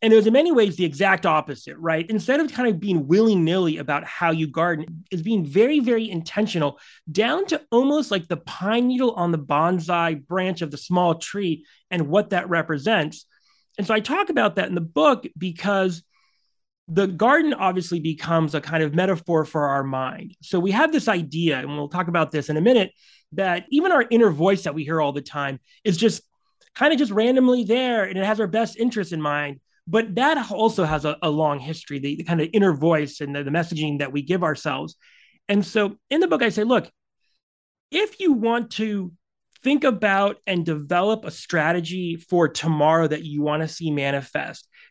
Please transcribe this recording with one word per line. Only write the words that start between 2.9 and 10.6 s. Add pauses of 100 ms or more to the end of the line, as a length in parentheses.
willy-nilly
about
how
you
garden,
is
being
very,
very
intentional, (320)
down
to (120)
almost
like
the
pine
needle
on
the
bonsai
branch